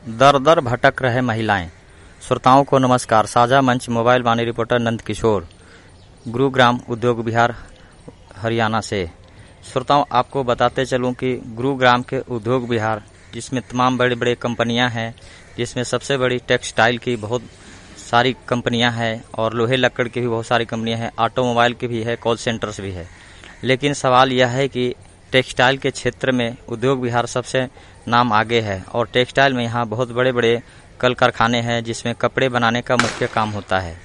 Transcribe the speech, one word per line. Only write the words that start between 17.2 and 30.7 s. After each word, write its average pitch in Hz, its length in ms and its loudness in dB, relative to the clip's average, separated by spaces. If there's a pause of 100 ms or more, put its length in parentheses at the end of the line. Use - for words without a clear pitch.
सारी 120 240 4 (120)
कंपनियां 120 460 0
हैं 117 300 -4 (140)
और 110 160 -2
लोहे 117 220 0
लक्कड़ 127 320 0
की 117 140 -6
भी 123 60 -2
बहुत 113 180 -4
सारी 117 200 0
कंपनियां 113 340 -6
हैं, 117 200 -6
ऑटोमोबाइल 120 540 2
की 120 140 -8
भी 117 160 -4
है, 117 120 -4
कॉल 117 220 -2
सेंटर्स 107 440 -6
भी 98 100 -8
है। 87 160 -12 (560)
लेकिन 131 300 0
सवाल 131 380 4
यह 127 160 4
है 131 200 -2
कि 123 280 -4 (360)
टेक्सटाइल 131 460 2
के 135 140 -2
क्षेत्र - 400 -4
में 120 260 -2 (120)
उद्योग 123 320 -2
विहार 120 240 0
सबसे 127 420 -4 (400)
नाम 120 260 2
आगे 113 280 2
है 98 320 -6
और 117 200 -2
टेक्सटाइल 135 400 2
में 123 100 -2
यहाँ 117 240 -2
बहुत 117 240 -4
बड़े-बड़े 120 500 2 (400)